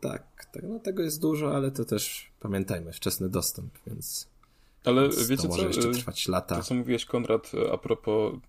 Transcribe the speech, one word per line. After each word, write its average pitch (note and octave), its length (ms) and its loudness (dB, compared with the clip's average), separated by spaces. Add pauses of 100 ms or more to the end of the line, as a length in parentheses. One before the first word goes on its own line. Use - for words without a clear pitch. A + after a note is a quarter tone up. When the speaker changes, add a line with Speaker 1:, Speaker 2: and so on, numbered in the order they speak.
Speaker 1:
tak, - 500 -8
tak, - 120 -12
no A3 160 -8
tego F#3+ 240 -2
jest D#3 180 -2
dużo, D3+ 340 2
ale C3+ 160 0
to B2+ 140 -2
też, - 540 -2
pamiętajmy, F#2+ 540 -2
wczesny F#2+ 360 -2
dostęp, - 420 -2 (160)
więc, - 400 -8 (560)
Speaker 2:
Ale B2+ 180 6
Speaker 1:
więc C#3 260 4
Speaker 2:
wiecie C3+ 160 2
Speaker 1:
to E3 60 2
może E2+ 120 2
Speaker 2:
co? - 60 4
Speaker 1:
jeszcze A#2+ 220 2
Speaker 2:
Y, B2 40 2
Speaker 1:
trwać - 340 -4
lata. F#2 280 0
Speaker 2:
to, E2+ 80 -2
co B2+ 120 -2
mówiłeś, B2 300 0
Konrad, A2+ 480 0
y, - 180 2
a - 60 2
propos G#2+ 560 0 (160)